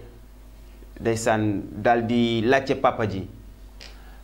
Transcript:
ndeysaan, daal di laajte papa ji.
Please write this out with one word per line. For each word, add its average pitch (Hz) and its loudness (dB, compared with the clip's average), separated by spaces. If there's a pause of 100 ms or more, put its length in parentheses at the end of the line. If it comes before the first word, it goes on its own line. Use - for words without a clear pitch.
(1000)
ndeysaan, 107 0 (100)
daal 117 2
di 117 2
laajte 131 2
papa 120 0
ji. 95 -6 (960)